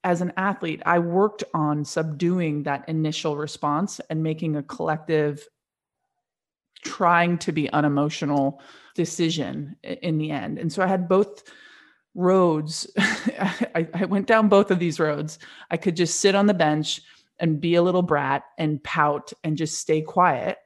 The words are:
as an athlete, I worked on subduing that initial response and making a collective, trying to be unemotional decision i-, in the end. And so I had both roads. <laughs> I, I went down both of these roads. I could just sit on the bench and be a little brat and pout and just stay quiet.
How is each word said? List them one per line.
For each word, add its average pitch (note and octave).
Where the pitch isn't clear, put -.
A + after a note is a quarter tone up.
as F3+
an F3+
athlete, F#3
I F3
worked F#3+
on D3
subduing D#3+
that C#3+
initial D#3
response D3+
and D#3+
making D#3
a C#3+
collective, D#3
trying F3
to E3+
be D3+
unemotional C#3+
decision D#3
i-, -
in D#3+
the D#3
end. -
And E3
so G3+
I F#3
had F#3
both G3
roads. F3
<laughs> -
I, -
I F#3
went F#3+
down A3
both G3+
of F3+
these E3+
roads. D#3
I E3
could E3
just E3+
sit G3
on G3+
the G#3
bench D3+
and D#3+
be E3+
a F3
little F3+
brat C#3+
and D3+
pout D3
and D#3
just D#3
stay D#3
quiet. D#3